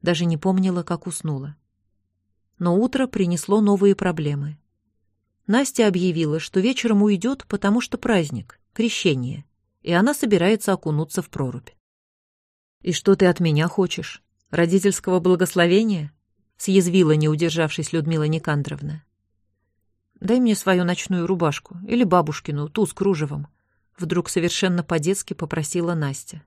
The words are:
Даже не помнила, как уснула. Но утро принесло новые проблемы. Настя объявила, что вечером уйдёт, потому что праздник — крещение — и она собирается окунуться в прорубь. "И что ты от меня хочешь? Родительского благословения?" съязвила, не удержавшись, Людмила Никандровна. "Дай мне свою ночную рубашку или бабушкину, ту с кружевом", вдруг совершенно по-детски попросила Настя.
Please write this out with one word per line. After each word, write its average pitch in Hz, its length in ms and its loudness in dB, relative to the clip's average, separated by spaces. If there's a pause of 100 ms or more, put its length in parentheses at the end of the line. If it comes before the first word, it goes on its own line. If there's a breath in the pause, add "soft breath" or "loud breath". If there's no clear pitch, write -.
Даже 170 260 0
не 165 100 0
помнила, 185 480 0
как 170 220 -6
уснула. 147 500 -8 (1000)
Но 175 180 2
утро 254 320 0
принесло 190 520 0
новые 202 360 4
проблемы. 151 640 -4 (880)
Настя 233 400 2
объявила, 165 500 0
что 185 220 -2
вечером 226 420 2
уйдёт, 214 460 0
потому 208 320 0
что - 180 -8
праздник — 151 640 -2 (120)
крещение — 143 720 -2 (400)
и 170 80 -2
она 220 220 4
собирается 208 580 2
окунуться 156 500 -2
в - 60 -10
прорубь. 135 400 -8 (1120)
"И 180 120 -4
что - 240 4
ты 196 100 4
от 175 120 2
меня 160 300 2
хочешь? - 540 -4 (280)
Родительского 180 680 2
благословения?" 180 920 2 (440)
съязвила, 180 560 4
не 151 160 2
удержавшись, 156 640 -2
Людмила 160 320 -2
Никандровна. 147 800 -4 (1160)
"Дай 226 200 2
мне 226 140 4
свою 180 300 2
ночную 175 420 -2
рубашку 170 500 -2 (100)
или 240 160 2
бабушкину, 151 680 0
ту 208 160 0
с - 80 -10
кружевом", 147 540 -2 (500)
вдруг 175 320 -2
совершенно 175 520 0
по-детски 170 520 -2
попросила 165 600 -4
Настя. 147 520 -6